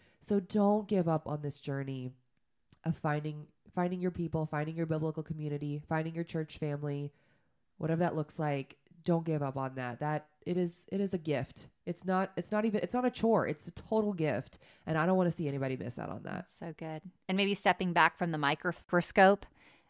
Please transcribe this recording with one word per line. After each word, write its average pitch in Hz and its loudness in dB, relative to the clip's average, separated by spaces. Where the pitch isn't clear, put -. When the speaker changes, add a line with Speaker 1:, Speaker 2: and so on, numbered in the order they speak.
Speaker 1:
So 202 0
don't 202 2
give 185 2
up 156 2
on 151 -4
this 143 -6
journey 135 -6
of 160 0
finding, 151 -4
finding 180 0
your 180 0
people, 160 -2
finding 156 -2
your 165 0
biblical 160 0
community, 147 -4
finding 160 -2
your 165 -2
church 160 -6
family, 147 -4
whatever 160 -2
that 170 0
looks 156 -4
like. 143 -2
Don't 165 2
give 156 0
up 135 -2
on 131 -4
that. 123 -6
That 151 -2
it 175 0
is, 175 -2
it 196 0
is 196 -2
a 190 0
gift. 147 -4
It's 175 -6
not, 190 0
it's - -6
not 214 2
even, 214 2
it's - -2
not 247 0
a 254 4
chore. 220 2
It's - -6
a 175 -14
total 208 -2
gift. 151 -2
And 160 -2
I 156 2
don't 190 4
wanna 175 4
see 165 -2
anybody 135 -2
miss 123 -6
out 107 -6
on 104 -8
that. 95 -8
Speaker 2:
That's 92 -10
so 165 -10
good. 156 -8
And 185 0
maybe 202 2
stepping 185 2
back 170 6
from 170 0
the 156 -2
microscope 175 4